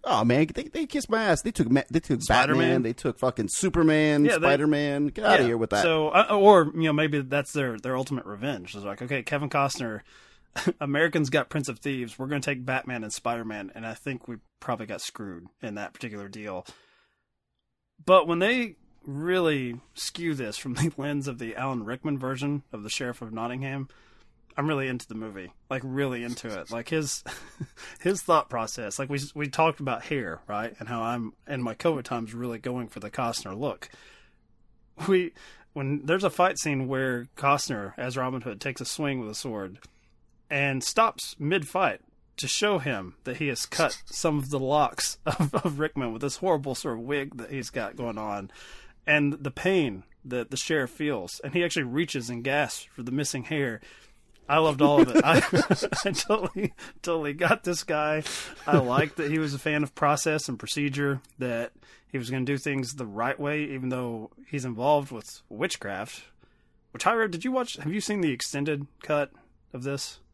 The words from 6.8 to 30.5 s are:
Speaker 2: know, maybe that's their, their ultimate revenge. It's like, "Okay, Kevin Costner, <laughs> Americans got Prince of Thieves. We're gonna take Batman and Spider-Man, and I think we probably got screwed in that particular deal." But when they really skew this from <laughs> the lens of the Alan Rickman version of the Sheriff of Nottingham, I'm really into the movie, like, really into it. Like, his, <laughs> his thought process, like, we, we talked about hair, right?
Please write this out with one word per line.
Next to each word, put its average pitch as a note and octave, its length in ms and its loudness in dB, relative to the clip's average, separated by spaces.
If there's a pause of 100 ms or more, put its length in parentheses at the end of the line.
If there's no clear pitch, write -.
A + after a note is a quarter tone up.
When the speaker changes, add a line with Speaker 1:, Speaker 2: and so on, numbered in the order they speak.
Speaker 2:
know, D#3+ 100 4
maybe D3 300 2
that's C3+ 300 -2
their, C3 240 0
their B2+ 200 -2
ultimate C3+ 280 -2
revenge. G#2 520 -6
It's G2+ 80 -10
like, G2+ 180 -6
"Okay, B2 220 -4
Kevin C#3+ 260 -2
Costner, C3 520 0 (380)
<laughs> - 400 -4
Americans D3+ 480 2
got C#3 200 0
Prince D3 200 -4
of A#2 120 -10
Thieves. B2+ 380 -6
We're C3 100 -6
gonna C#3+ 120 -2
take C3 240 -4
Batman B2+ 380 -4
and G#2+ 100 -8
Spider-Man, A2 640 -4
and A2+ 100 -12
I A2+ 100 -8
think - 340 -10
we A#2 80 -10 (240)
probably A2+ 260 -4
got G2+ 140 -8
screwed F2+ 460 -10 (140)
in A2 140 -8
that G2+ 180 -8
particular G#2 360 -10
deal." G2+ 360 -8 (1400)
But F3+ 220 8
when E3+ 120 2
they A3 380 0 (280)
really D3 760 0 (140)
skew E3+ 400 -4
this A#2+ 220 -6
from - 180 -6
<laughs> - 0 -
the D3+ 220 0
lens C#3+ 320 -4
of B2 100 -8
the A2+ 180 -6
Alan B2 280 -2
Rickman C3 340 -4
version C3+ 440 -4 (100)
of G#2+ 100 -10
the G#2+ 80 -10
Sheriff B2 320 -6
of A2 100 -10
Nottingham, C3 560 -6 (680)
I'm D3 120 0
really C#3 200 0
into B2 180 -4
the A2 80 -16
movie, G2 380 -10 (160)
like, C3+ 160 -4
really C3 400 -2
into A#2+ 240 -8
it. F#2+ 220 -8
Like, - 180 -6
his, D#3 340 -2 (400)
<laughs> - 380 -16
his F#3 220 0
thought D#3+ 260 4
process, A2+ 500 -6
like, C3+ 120 -4
we, C#3+ 80 -2 (160)
we D3 140 -4
talked D#3+ 320 2
about C3 240 -4
hair, G#2 420 -4
right? G#2+ 320 -6